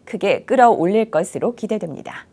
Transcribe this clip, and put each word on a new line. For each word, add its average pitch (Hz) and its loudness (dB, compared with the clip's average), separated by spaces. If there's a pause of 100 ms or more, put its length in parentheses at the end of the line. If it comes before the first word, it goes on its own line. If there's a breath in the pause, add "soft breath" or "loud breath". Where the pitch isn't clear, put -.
크게 196 -2
끌어올릴 220 2
것으로 202 -2
기대됩니다. - -8